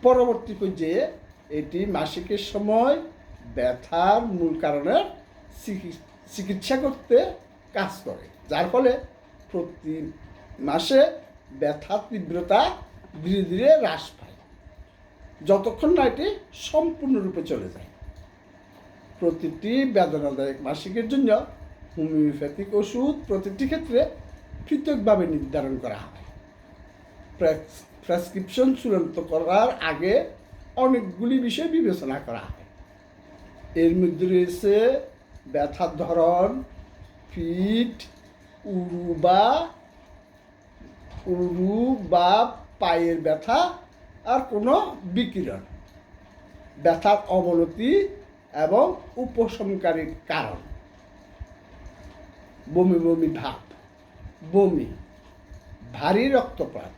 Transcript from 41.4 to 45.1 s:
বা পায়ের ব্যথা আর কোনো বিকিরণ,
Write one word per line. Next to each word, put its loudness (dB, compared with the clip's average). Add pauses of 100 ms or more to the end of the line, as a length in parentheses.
বা 4 (220)
পায়ের 2
ব্যথা 0 (460)
আর 2
কোনো 0
বিকিরণ, -4 (1200)